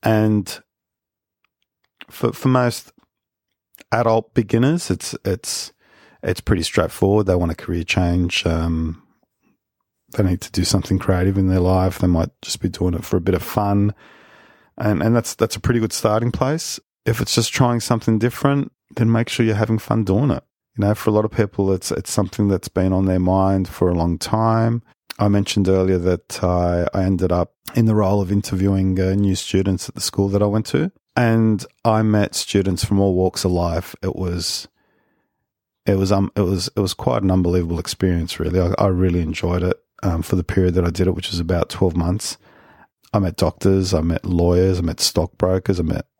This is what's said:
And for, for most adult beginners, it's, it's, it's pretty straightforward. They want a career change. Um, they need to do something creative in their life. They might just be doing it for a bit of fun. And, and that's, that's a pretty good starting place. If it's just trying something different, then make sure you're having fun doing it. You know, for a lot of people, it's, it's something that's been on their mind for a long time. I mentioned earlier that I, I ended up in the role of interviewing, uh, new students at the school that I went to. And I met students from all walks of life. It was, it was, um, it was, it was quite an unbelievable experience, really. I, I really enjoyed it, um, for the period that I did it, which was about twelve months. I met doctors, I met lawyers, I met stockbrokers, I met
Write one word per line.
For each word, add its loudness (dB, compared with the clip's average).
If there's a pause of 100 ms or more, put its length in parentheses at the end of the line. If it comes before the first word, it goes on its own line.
And 0 (1500)
for, -2
for -2
most 0 (960)
adult 0
beginners, 0
it's, -6
it's, -6 (500)
it's -4
pretty 0
straightforward. 2
They 4
want 0
a -6
career -4
change. 0
Um, -2 (1120)
they 2
need 2
to -14
do 0
something 0
creative 0
in 2
their 2
life. 2
They 0
might 2 (100)
just -10
be -2
doing -2
it -6
for -2
a 2
bit 0
of -2
fun. 0 (840)
And, 0
and 2
that's, -2
that's -2
a -10
pretty 2
good -2
starting -2
place. -4 (260)
If -2
it's -4
just 0
trying 2
something 0
different, 0 (220)
then 2
make 0
sure 0
you're 2
having 0
fun -2
doing 2
it. -4 (320)
You 0
know, 4
for -2
a 2
lot 2
of -2
people, 0
it's, -4
it's -6
something 0
that's 0
been 0
on 2
their 2
mind 2
for 0
a 0
long 0
time. 0 (380)
I 2
mentioned 2
earlier 2
that -2
I, 0
I 0
ended 0
up 0 (220)
in 4
the 2
role 2
of -2
interviewing, 0
uh, 0
new 0
students 0
at -16
the -10
school 0
that 2
I 2
went 0
to. -2 (240)
And 2 (200)
I 4
met 2
students 0
from 0
all 2
walks 0
of 2
life. -2
It -6
was, -6 (1200)
it 2
was, 0
um, 0
it 0
was, 0
it -2
was -2
quite -2
an 2
unbelievable 0
experience, -2
really. -2
I, 2
I 2
really 2
enjoyed -2
it, -2 (240)
um, -2
for -2
the 0
period 0
that 2
I 0
did 0
it, 0
which -8
was -4
about 0
twelve 0
months. -2 (760)
I 2
met -2
doctors, 2
I 2
met -2
lawyers, 2
I -2
met -4
stockbrokers, 0
I 0
met -4 (140)